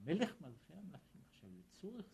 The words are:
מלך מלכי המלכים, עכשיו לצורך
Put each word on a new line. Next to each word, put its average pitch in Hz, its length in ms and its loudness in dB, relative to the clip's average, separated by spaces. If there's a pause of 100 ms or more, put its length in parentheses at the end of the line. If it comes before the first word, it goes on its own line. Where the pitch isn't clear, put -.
מלך 190 360 6
מלכי 123 320 -12
המלכים, 180 480 -12 (100)
עכשיו 98 280 -16
לצורך 208 560 -8